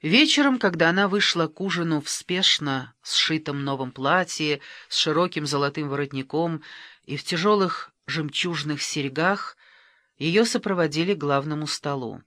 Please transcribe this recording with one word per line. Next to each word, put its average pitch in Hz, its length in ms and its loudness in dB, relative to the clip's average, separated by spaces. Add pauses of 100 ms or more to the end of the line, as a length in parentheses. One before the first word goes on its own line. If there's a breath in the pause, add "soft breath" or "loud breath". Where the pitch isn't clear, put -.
Вечером, 269 540 6
когда 165 320 4
она 196 180 2
вышла 180 380 2
к 156 160 -10
ужину 165 400 0
в - 80 -10
спешно 147 800 0 (100)
сшитом 151 640 -2
новом 135 260 -4
платье, 151 720 0 (300 loud breath)
с - 80 -2
широким 165 480 0
золотым 143 420 0
воротником 143 720 -4 (420 loud breath)
и 147 120 -8
в - 80 -10
тяжелых 185 680 0 (160)
жемчужных 151 760 -4
серьгах, 151 760 -2 (600 soft breath)
ее 175 260 4
сопроводили 175 680 0
к 160 40 -4
главному 147 480 0
столу. 131 600 -6